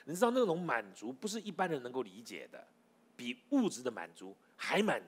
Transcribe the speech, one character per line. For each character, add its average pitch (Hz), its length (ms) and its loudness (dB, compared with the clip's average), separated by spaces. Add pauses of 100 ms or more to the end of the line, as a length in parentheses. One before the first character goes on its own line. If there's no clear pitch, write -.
你 151 100 -6
知 180 60 0
道 233 100 8
那 254 160 6
种 170 120 2
满 131 240 0 (120)
足 120 180 -6
不 214 140 -6
是 214 140 -4
一 190 100 -8
般 185 180 2
人 139 140 -2
能 120 80 -6
够 127 100 -2
理 101 180 -8
解 98 320 -12
的， - 160 -16 (480)
比 120 220 -6 (140)
物 247 180 6
质 127 140 -8
的 123 80 0
满 87 240 -6
足 95 200 -14 (200)
还 175 260 2
满 156 260 2